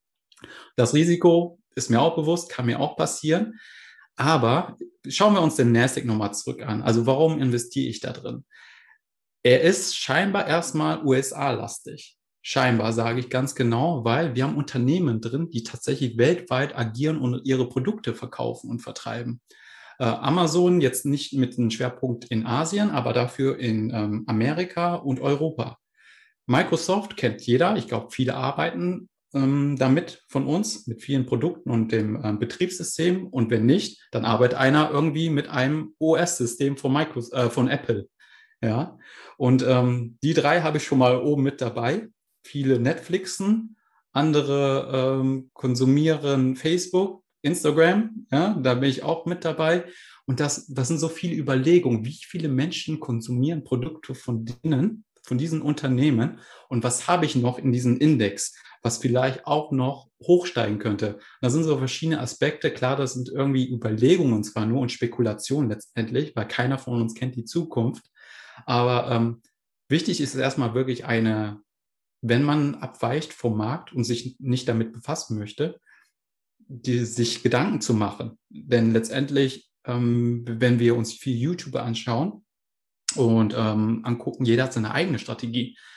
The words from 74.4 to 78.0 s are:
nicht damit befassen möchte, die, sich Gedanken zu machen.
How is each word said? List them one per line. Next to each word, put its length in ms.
nicht 260
damit 260
befassen 460
möchte, 400
die, 460
sich 400
Gedanken 360
zu 140
machen. 440